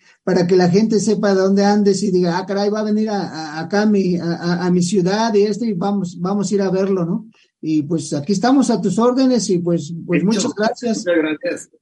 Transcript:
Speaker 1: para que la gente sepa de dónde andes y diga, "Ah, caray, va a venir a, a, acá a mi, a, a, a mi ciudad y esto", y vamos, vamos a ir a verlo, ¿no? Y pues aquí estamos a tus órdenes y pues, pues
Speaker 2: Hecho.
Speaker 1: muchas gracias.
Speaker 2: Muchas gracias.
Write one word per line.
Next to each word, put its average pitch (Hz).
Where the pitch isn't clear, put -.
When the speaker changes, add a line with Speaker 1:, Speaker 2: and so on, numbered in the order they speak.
Speaker 1:
para 180
que 185
la 180
gente 220
sepa 208
de 190
dónde 196
andes 202
y 202
diga, 180
"Ah, 190
caray, 202
va 214
a 214
venir 214
a, 202
a, 156
acá 202
a -
mi, 190
a, 170
a, 175
a 180
mi 180
ciudad 208
y 202
esto", 214
y 220
vamos, 185
vamos 196
a 208
ir 196
a 196
verlo, 190
¿no? 202
Y 156
pues 151
aquí 147
estamos 247
a 190
tus 180
órdenes 247
y 175
pues, 170
pues 175
Speaker 2:
Hecho. -
Speaker 1:
muchas 220
gracias. 220
Speaker 2:
Muchas 175
gracias. 156